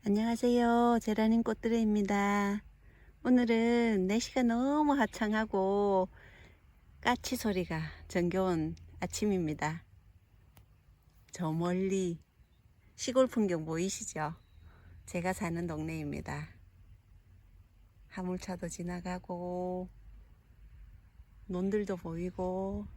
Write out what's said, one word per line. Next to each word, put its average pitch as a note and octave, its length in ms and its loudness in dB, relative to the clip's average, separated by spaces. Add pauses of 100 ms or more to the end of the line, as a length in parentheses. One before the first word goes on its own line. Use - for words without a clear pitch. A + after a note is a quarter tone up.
안녕하세요. A#3 960 4
제라늄 A3 420 2
꽃들레입니다. G#3 1160 2 (640)
오늘은 A#3 840 4
날씨가 A3+ 380 0
너무 C#4 480 2
화창하고 G3+ 1200 2 (880)
까치 D3 380 -2
소리가 F3+ 420 -2 (300)
정겨운 F3 680 0 (240)
아침입니다. E3 840 -2 (1500)
저 D#3+ 220 -4
멀리 F3+ 640 0 (800)
시골 C4 300 2
풍경 F3+ 360 0
보이시죠? E3 720 -4 (720)
제가 F3+ 260 -4
사는 E3+ 340 -4
동네입니다. D#3 840 -6 (1600)
화물차도 F3+ 580 -6
지나가고 F3+ 1200 -6 (1600)
논들도 G3 500 -2
보이고 F#3 880 -6 (120)